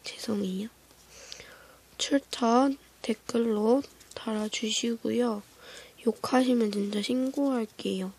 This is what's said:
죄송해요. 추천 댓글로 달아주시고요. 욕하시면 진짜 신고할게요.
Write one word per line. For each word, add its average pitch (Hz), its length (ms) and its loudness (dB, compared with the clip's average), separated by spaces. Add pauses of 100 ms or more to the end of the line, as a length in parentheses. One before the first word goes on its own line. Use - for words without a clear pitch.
죄송해요. 202 640 -4 (1300)
추천 269 800 2 (240)
댓글로 226 840 2 (320)
달아주시고요. 220 1300 -2 (640)
욕하시면 247 640 2
진짜 208 300 -2
신고할게요. 247 1160 -2